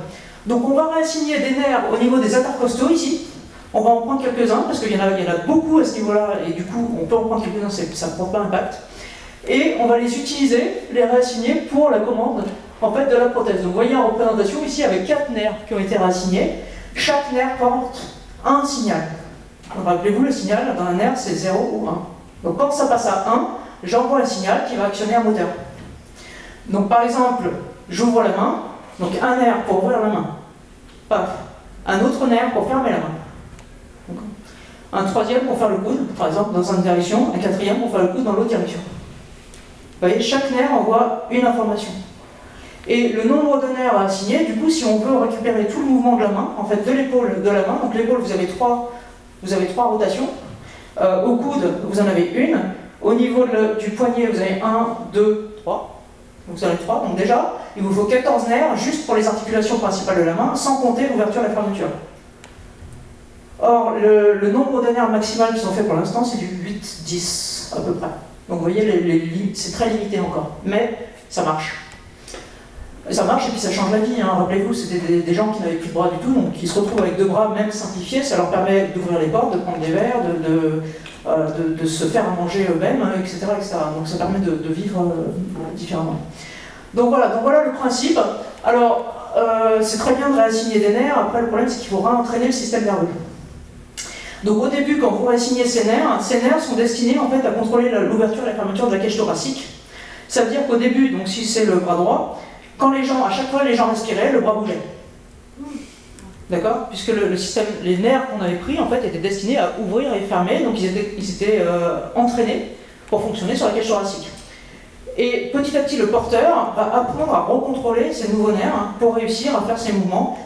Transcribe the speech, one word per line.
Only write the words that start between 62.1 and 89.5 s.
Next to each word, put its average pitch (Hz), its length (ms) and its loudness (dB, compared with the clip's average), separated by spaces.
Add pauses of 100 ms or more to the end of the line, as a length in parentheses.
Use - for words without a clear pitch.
Or, 226 400 4
le, 208 360 6
le 202 160 2
nombre 262 320 2
de 233 60 4
nerfs 233 200 2
maximal 220 440 2
qu'ils 220 140 -2
ont 185 40 -2
fait 214 100 0
pour 185 140 2
l'instant, 226 280 0
c'est 240 140 -2
du 180 80 -4
huit, 180 600 -8
dix - 680 -6
à - 60 -4
peu 180 120 -4
près. - 160 -4 (380)
Donc 175 120 -4
vous 165 40 -2
voyez, 202 220 2
les, 190 140 4
les 165 200 2
li-, 170 360 -2
c'est - 160 -8
très 226 180 0
limité 202 300 -2
encore. 160 320 -4 (120)
Mais 226 320 0 (320)
ça 185 140 -4
marche. 156 340 -2 (1300)
Ça 185 140 0
marche 262 240 2
et 220 40 -4
puis 208 80 -6
ça 190 120 -2
change 196 200 0
la 214 80 4
vie, 240 220 0
hein. 190 160 2
Rappelez-vous, 196 360 0
c'était 175 340 -4
des, 170 140 4
des 170 120 -2
gens 214 140 2
qui 214 160 -4
n'avaient 165 120 -2
plus - 120 -6
de - 60 -8
bras 175 160 0
du - 80 -4
tout, 262 160 0
donc 180 200 2
qui 165 140 -6
se 180 100 -2
retrouvent 208 240 0
avec 175 160 0
deux 190 80 4
bras, 208 320 2
même 208 140 0
simplifiés, 185 500 -4
ça 196 160 0
leur 175 140 0
permet 196 420 2
d'ouvrir 175 240 -2
les 156 100 2
portes, 160 260 0
de 175 60 0
prendre 165 200 -4
des 160 120 -2
verres, 226 300 0
de, 165 260 -2
de, 160 360 0 (420)
euh, 160 260 0
de, 160 300 -2
de 160 60 0
se - 180 -2
faire 214 220 2
à 180 120 -2
manger 180 300 0
eux-mêmes, 185 320 0
hein, 196 120 0 (100)
et - 20 -2
cetera, 190 320 -4
et 202 60 -4
cetera. 156 340 -4
Donc 160 100 -6
ça 175 100 -6
permet 185 220 0
de, 180 120 0
de 156 220 -2
vivre, 185 280 -2
euh, 165 300 -2 (420)
différemment. 160 440 -6 (760)
Donc 240 160 2
voilà, 240 200 4
donc 226 140 0
voilà 294 200 6
le 254 80 0
principe. 262 480 0 (440)
Alors, - 720 2
euh, 226 440 4